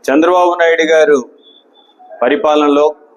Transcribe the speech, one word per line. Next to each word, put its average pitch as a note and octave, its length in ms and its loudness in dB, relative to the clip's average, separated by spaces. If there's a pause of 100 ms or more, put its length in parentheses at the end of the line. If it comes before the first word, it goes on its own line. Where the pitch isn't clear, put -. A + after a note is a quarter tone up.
(100)
చంద్రబాబు F3 500 0
నాయుడు E3 220 0
గారు D3+ 420 2 (960)
పరిపాలనలో D3 720 0 (220)